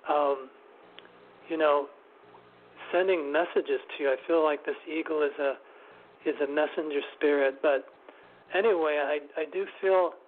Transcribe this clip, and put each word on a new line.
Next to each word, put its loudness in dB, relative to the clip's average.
um, 0
you -4
know, 2
sending 2
messages 0
to -6
you. 2
I 2
feel 4
like 0
this -4
eagle -4
is 0
a, 0
is -2
a -2
messenger -2
spirit. 2
But 2
anyway, 2
I, -2
I -2
do -4
feel 2